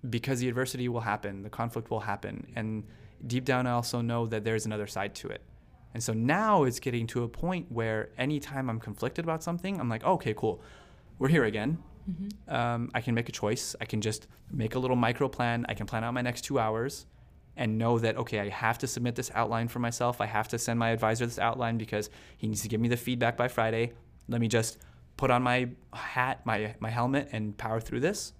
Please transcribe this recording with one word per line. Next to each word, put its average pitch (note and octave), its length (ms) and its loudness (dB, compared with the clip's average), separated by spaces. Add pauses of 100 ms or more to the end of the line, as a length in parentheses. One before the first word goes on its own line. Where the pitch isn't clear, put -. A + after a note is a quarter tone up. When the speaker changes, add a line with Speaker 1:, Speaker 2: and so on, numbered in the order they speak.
Speaker 1:
because A#2+ 300 0
the B2 80 0
adversity B2 400 0
will A#2 140 -2
happen, G2+ 400 -2
the G#2 80 -10
conflict A#2 420 -4
will A2 80 0
happen, G#2 560 -6
and A2 300 -4 (420)
deep B2+ 160 0
down B2+ 240 2
I B2 40 2
also A#2+ 280 0
know A#2 280 0
that A2 180 -4
there's A2+ 200 0
another G#2+ 220 -4
side G2 280 -4
to - 120 -10
it. - 140 -8 (520)
And A#2 80 -6
so A#2 120 0
now E3 500 6
it's B2 160 2
getting A#2+ 280 0
to A#2+ 160 0
a A#2 40 -2
point E3+ 420 -4
where A2 480 0
anytime C3+ 520 -2
I'm A2+ 100 -2
conflicted A#2+ 460 -4
about D#3+ 180 -2
something, F3 340 -4
I'm A#2+ 120 -2
like, A2+ 160 -2
"Okay, D#3 280 2
cool. G#2+ 280 -2 (560)
We're C3 100 0
here D3+ 160 6
again." G#2+ 360 0 (300)
Speaker 2:
Mm-hmm. F#3+ 460 -6
Speaker 1:
Um, A#2+ 380 0
I A#2+ 80 0
can A#2 120 0
make A#2 140 0
a - 60 -10
choice. - 480 -2
I A2 40 -6
can A2 140 -2
just G#2+ 280 -2 (220)
make A2 260 -2
a C3 40 2
little B2+ 160 2
micro B2 320 4
plan. A#2+ 400 0
I - 60 -4
can G#2+ 120 -6
plan A2 200 -2
out A#2+ 80 -2
my B2 80 0
next B2 200 -2
two C3+ 180 0
hours A2+ 460 0 (520)
and A2 200 2
know A#2 220 6
that, A2+ 160 4
okay, A2 240 -2
I G2+ 80 0
have A2+ 300 0
to B2+ 100 -2
submit A#2+ 280 -2
this B2+ 200 -4
outline A#2 320 2
for A#2+ 120 -4
myself. A#2+ 420 0
I A2 60 0
have G#2+ 200 0
to A#2 100 -2
send A#2 220 0
my A#2 120 4
advisor A2+ 340 4
this A#2 140 -4
outline A#2 380 2
because G#2+ 320 -2 (280)
he G#2+ 100 -4
needs G#2 140 -2
to G#2+ 80 -6
give A2 100 2
me A#2 80 4
the A#2+ 100 4
feedback A#2 380 2
by A#2+ 140 2
Friday. A2+ 420 2 (380)
Let A#2 100 0
me A2+ 80 4
just A2+ 300 4 (400)
put C3 120 2
on B2 140 6
my B2 260 2 (240)
hat, - 520 -2
my, G#2+ 340 0
my A2 100 -4
helmet, B2 440 0
and G#2+ 240 -4
power A2+ 240 -2
through A#2 180 -4
this. E3+ 400 0